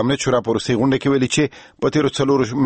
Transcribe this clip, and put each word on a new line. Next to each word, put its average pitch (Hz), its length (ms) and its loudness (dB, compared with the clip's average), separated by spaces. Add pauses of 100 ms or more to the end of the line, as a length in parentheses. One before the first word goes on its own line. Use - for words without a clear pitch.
امنیت 135 260 -2
شورا 123 160 0
په 113 80 -2
وروستۍ 113 300 0
غونډه 131 200 2
کې - 60 -2
ویلي 135 280 0
چې 151 80 2 (380)
په 131 80 2
تیرو 139 300 0
څلورو 135 460 0